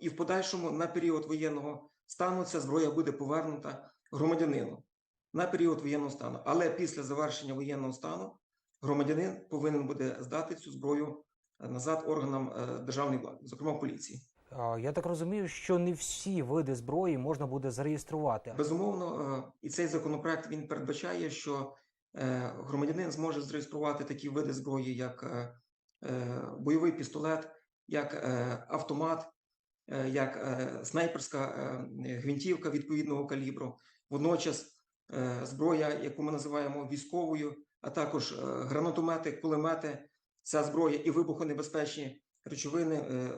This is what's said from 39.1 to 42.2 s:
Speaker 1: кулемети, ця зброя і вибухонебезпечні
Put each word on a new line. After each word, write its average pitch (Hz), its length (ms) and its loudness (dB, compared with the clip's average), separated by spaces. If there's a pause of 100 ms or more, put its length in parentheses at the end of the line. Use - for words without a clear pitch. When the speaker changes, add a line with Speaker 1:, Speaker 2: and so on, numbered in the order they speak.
Speaker 1:
кулемети, 156 640 0 (440)
ця 151 220 2
зброя 147 320 4
і 151 140 2
вибухонебезпечні 147 1120 0 (220)